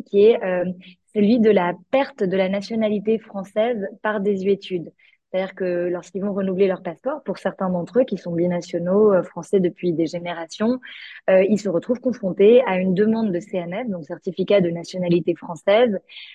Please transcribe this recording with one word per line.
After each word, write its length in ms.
qui 200
est, 200
euh, 220
celui 260
de 80
la 240
perte 320
de 140
la 140
nationalité 680
française 680
par 180
désuétude. 720
C'est-à-dire 260
que 320
lorsqu'ils 340
vont 100
renouveler 360
leur 120
passeport, 440
pour 140
certains 300
d'entre 300
eux 60
qui 140
sont 120
binationaux, 840
euh, 120
français 340
depuis 340
des 140
générations, 720
euh, 200
ils 100
se 100
retrouvent 300
confrontés 680
à 100
une 160
demande 380
de 80
C 160
N 180
F, 60
donc 140
certificat 560
de 100
nationalité 640
française, 640